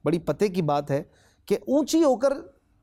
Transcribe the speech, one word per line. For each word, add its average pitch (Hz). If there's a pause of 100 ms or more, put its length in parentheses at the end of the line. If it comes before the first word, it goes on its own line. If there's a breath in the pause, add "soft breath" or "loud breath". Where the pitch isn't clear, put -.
بڑی 160
پتے 151
کی 185
بات 143
ہے 139 (460 soft breath)
کہ 208
اونچی 302
ہو 262
کر 269 (500)